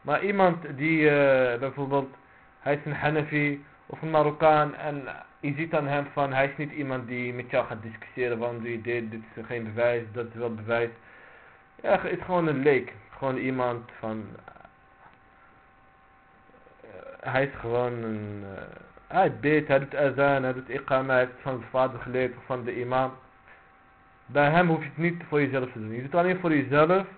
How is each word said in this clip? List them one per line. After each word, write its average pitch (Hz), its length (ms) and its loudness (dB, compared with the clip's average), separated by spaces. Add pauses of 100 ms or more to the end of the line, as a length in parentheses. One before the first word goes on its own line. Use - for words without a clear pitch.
Maar 147 220 0
iemand 170 540 2
die, 151 320 4
eh, 131 500 4
bijvoorbeeld, 135 560 -2 (440)
hij 143 140 0
is 147 120 -4
een 147 80 -4
Hanafi 147 720 0 (200)
of - 160 -14
een 160 80 -6
Marokkaan 151 680 4
en 143 280 -8 (360)
je 143 140 -4
ziet 165 200 -4
aan 143 140 0
hem 143 260 -2
van, 139 200 0
hij 135 120 4
is 139 120 -6
niet 147 140 -6
iemand 131 360 -6
die 123 260 -6
met 123 160 -10
jou 123 160 0
gaat 110 160 -10
discussiëren, 117 560 -6
waarom 120 220 -4
doe 120 120 -8
je 113 100 -6
dit, 117 300 -4
dit 113 100 -10 (140)
is 113 100 -12
geen 120 180 -6
bewijs, 117 480 0
dat 117 140 -6
is 110 80 -16
wel 113 200 -4
bewijs. 117 360 -2 (920)
Ja, - 100 0
het 180 200 2
is 170 140 -6
gewoon 175 220 2
een 131 140 0
leek, 139 320 4 (240)
gewoon 131 200 -4
iemand 123 600 -2
van, 110 260 -6 (2500)
eh, 113 80 -20 (420)
hij 131 140 2
is 135 140 -10
gewoon 120 440 -2
een, 104 400 -6 (120)
eh, - 80 -12 (520)
Hij 175 240 4
bidt, 147 280 2
hij 139 120 6
doet 139 160 -4
azan, 139 480 2
hij 127 100 0
doet 131 160 -8
iqama, 135 440 0
hij 127 100 6
heeft 127 180 -4
van 131 160 -6
zijn 110 120 -12
vader 127 300 0
geleerd 127 380 -2
of - 80 -20
van 123 180 -6
de 120 160 -6
imam. 127 320 0 (1120)
Bij 143 240 4
hem 175 180 6
hoef 160 120 4
je - 60 -6
het 135 120 -12
niet 170 300 -2
voor 147 140 2
jezelf 127 300 0
te 117 80 -12
doen. 110 100 -8
Je 113 60 -8
doet 131 160 -8
het 175 40 -4
alleen 180 240 4
voor 170 160 2
jezelf. 151 500 4 (120)